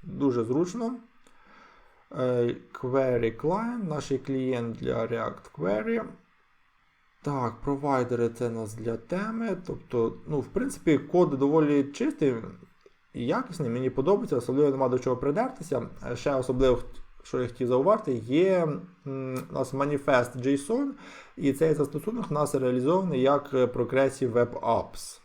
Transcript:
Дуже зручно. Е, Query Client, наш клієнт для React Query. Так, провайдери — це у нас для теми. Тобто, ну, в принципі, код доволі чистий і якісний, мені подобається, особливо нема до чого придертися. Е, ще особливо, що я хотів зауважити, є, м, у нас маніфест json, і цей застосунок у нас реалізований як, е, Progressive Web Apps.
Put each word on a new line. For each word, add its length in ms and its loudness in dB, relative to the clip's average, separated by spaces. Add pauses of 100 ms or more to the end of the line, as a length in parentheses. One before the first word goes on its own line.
Дуже 400 0
зручно. 520 -2 (1160)
Е, 440 0 (180)
Query 680 0
Client, 420 -2
наш 280 -4 (140)
клієнт 520 -2
для 280 -2
React 520 -6
Query. 460 -2 (1160)
Так, 400 -4
провайдери — 760 0
це 100 -2
у 40 -2
нас 220 -6
для 240 -4
теми. 600 -4 (100)
Тобто, 460 -2 (140)
ну, 120 -2
в 80 -6
принципі, 500 0
код 320 2
доволі 540 4
чистий 520 0 (760)
і 120 -6
якісний, 440 -2
мені 200 0
подобається, 480 2
особливо 340 4
нема 180 2
до 100 4
чого 180 0
придертися. 720 -2 (160)
Е, 100 -4
ще 200 -2
особливо, 440 4 (440)
що 180 -4
я 60 -2
хотів 200 -4
зауважити, 460 2
є, 540 2 (400)
м, 420 -6
у 40 -12
нас 200 -4
маніфест 640 0
json, 560 0 (440)
і 180 0
цей 200 2
застосунок 580 -2
у 20 -2
нас 220 0
реалізований 680 2
як, 320 2
е, 120 6
Progressive 680 0
Web 280 2
Apps. 640 -2